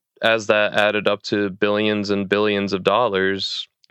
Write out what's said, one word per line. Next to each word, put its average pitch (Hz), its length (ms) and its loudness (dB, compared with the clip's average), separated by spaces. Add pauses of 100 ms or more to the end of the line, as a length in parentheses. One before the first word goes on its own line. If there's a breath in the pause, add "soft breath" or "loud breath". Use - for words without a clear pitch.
(220)
as 113 260 0
that 107 260 2
added 104 340 2
up 104 160 -2
to 104 260 0
billions 104 640 0
and 98 180 -2
billions 101 420 0
of 95 120 -2
dollars, 98 840 0 (240)